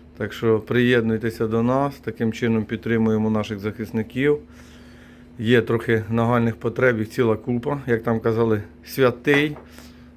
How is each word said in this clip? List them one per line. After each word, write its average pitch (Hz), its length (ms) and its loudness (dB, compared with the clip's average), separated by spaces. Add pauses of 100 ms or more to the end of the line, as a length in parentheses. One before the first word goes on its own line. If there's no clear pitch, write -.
(160)
Так 107 160 -6
що 113 280 2
приєднуйтеся 117 840 0
до 113 160 0
нас, 135 320 0 (100)
таким 113 280 -2
чином 113 320 0
підтримуємо 110 680 0
наших 107 280 -4
захисників. 113 800 -2 (1000)
Є 117 240 4
трохи 113 480 0
нагальних 117 460 2
потреб, 120 420 0
їх 107 120 -4
ціла 113 260 2
купа, 127 500 -4
як 113 160 2
там 113 180 0
казали, 113 420 2 (240)
святий. 143 680 2 (600)